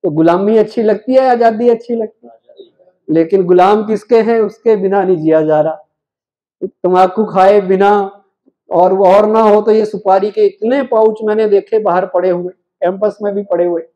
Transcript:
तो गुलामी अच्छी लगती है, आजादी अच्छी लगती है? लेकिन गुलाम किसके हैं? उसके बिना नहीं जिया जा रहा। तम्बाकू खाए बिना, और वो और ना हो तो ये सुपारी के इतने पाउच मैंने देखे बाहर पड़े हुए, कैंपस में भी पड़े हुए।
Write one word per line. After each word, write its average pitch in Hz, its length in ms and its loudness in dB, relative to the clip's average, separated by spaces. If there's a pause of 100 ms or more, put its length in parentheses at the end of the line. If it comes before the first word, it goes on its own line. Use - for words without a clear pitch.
तो 175 80 -4
गुलामी 175 460 0
अच्छी 214 260 -2
लगती 214 320 -2
है, 262 160 2
आजादी 233 380 0
अच्छी 233 260 -2
लगती 226 320 -10
है? 233 60 -20 (760)
लेकिन 165 340 0
गुलाम 190 420 2
किसके 220 340 0
हैं? 226 200 0
उसके 214 360 -2
बिना 196 260 -2
नहीं 185 140 0
जिया 160 260 0
जा 156 180 0
रहा। 156 180 -4 (840)
तम्बाकू 185 600 0
खाए 190 360 2
बिना, 196 640 0 (480)
और 185 220 2
वो 190 140 2
और 202 200 4
ना 220 140 0
हो 214 200 4
तो 220 100 -2
ये 220 140 2
सुपारी 196 460 -2
के 208 160 0
इतने 247 360 -2
पाउच 220 420 0
मैंने 214 240 -2
देखे 202 300 0
बाहर 185 280 -2
पड़े 185 240 -2
हुए, 180 220 -6
कैंपस 196 680 -6
में 202 120 -6
भी 202 80 -6
पड़े 175 240 -2
हुए। 170 160 -4 (140)